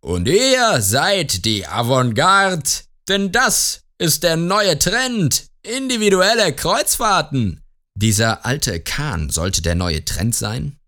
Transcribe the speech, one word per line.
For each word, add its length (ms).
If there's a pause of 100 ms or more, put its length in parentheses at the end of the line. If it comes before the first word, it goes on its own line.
"Und 260
ihr 540
seid 640
die 220
Avantgarde, 1000 (380)
denn 240
das 500 (160)
ist 260
der 140
neue 420
Trend, 680 (140)
individuelle 920
Kreuzfahrten." 1080 (340)
Dieser 500
alte 340
Kahn 500
sollte 320
der 140
neue 300
Trend 300
sein? 420 (100)